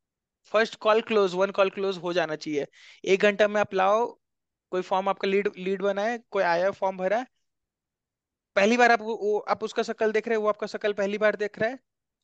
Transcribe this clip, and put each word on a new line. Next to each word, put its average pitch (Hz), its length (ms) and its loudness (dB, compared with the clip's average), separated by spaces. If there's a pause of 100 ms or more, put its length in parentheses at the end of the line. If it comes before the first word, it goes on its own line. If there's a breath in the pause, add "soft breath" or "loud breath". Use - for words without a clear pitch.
(460)
फर्स्ट 220 300 0
कॉल 214 260 2
क्लोज, 202 320 2
वन 190 180 0
कॉल 190 180 2
क्लोज 196 280 -4
हो 175 160 -6
जाना 160 220 -2
चाहिए। 151 320 -6 (380 soft breath)
एक 190 140 2
घंटा 208 280 4
में 208 140 0
आप 202 120 -4
लाओ, 202 440 0 (540)
कोई 185 100 -2
फॉर्म 190 280 -2
आपका 196 180 -2
लीड, 196 300 0
लीड 185 240 -4
बना 196 200 -2
है, 233 300 -4
कोई 196 120 0
आया 180 280 2
फॉर्म 190 260 -4
भरा 185 200 -2
है, 254 100 -6 (1300)
पहली 208 220 4
बार 240 140 6
आप 226 100 4
वो, 220 140 -6
वो, 208 240 -2
आप 208 240 -4
उसका 220 200 -4
शकल 220 280 -2
देख 214 160 -2
रहे 226 100 0
हैं, 214 60 -2
वो 214 60 2
आपका 208 180 -4
शकल 208 260 -4
पहली 202 240 -2
बार 208 180 2
देख 202 240 -6
रहा 220 100 -2
है, 262 100 -10 (440)